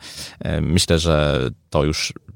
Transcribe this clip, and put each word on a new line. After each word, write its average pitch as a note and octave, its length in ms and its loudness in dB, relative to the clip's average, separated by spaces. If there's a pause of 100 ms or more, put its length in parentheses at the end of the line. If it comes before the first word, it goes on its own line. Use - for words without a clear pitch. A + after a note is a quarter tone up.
(400)
E, D#2 200 -2
myślę, E2 380 2
że D2+ 420 2 (300)
to D2 140 2
już - 280 -2 (240)